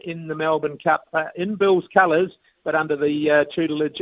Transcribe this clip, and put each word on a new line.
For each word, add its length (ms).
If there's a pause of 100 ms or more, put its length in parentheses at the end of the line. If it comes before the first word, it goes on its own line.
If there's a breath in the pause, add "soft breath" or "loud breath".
in 240
the 80
Melbourne 420
Cup, 360
uh, 120 (100)
in 200
Bill's 380
colours, 380 (320)
but 120
under 200
the, 340
uh, 140 (100)
tutelage 480